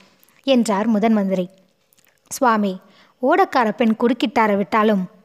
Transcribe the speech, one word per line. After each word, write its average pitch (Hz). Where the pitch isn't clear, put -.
என்றார் 226
முதன் 226
மந்திரி. 190
"சுவாமி, 214
ஓடக்கார 294
பெண் 220
குறுக்கிட்டார 233
விட்டாலும் 208